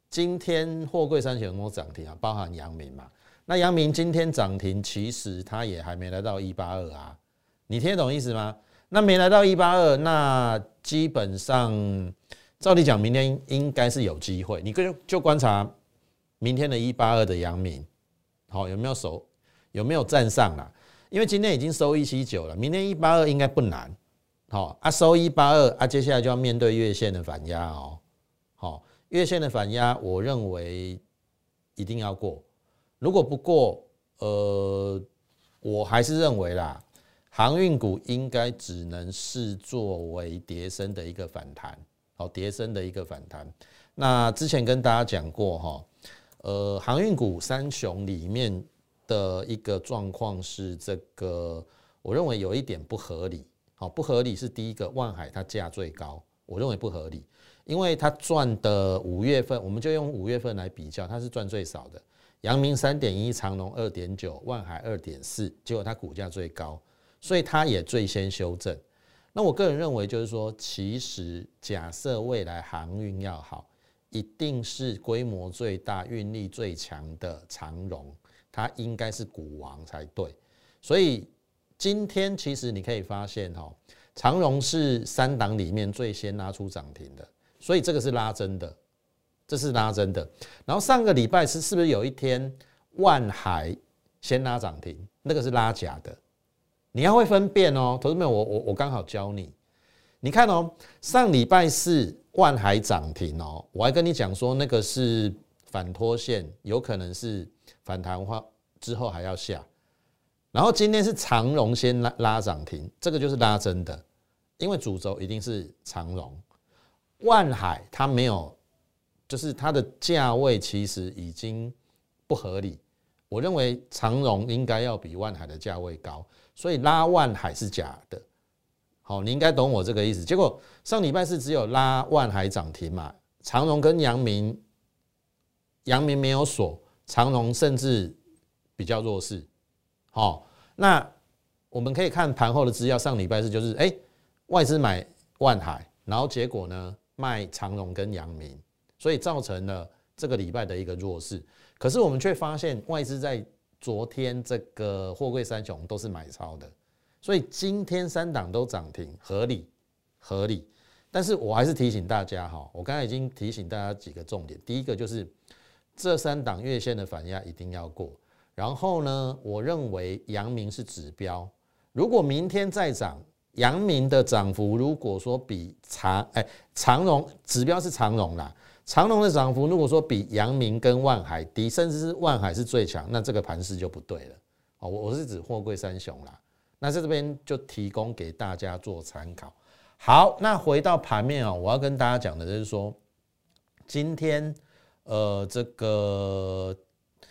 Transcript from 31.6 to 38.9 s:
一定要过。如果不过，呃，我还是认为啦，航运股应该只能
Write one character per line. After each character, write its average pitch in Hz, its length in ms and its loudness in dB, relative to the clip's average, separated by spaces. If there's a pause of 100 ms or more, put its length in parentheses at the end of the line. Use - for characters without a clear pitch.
一 104 100 -8
定 113 140 -6
要 101 160 -4
过。 92 260 -6 (580)
如 151 120 0
果 190 100 6
不 139 160 2
过， 135 460 4 (360)
呃， 98 840 0 (560)
我 104 240 -2
还 110 200 4
是 151 180 0
认 135 180 2
为 87 160 -2
啦， 85 260 -4 (500)
航 131 280 2
运 180 200 4
股 104 260 0
应 127 260 -4
该 123 200 0
只 87 340 -10
能 87 260 -10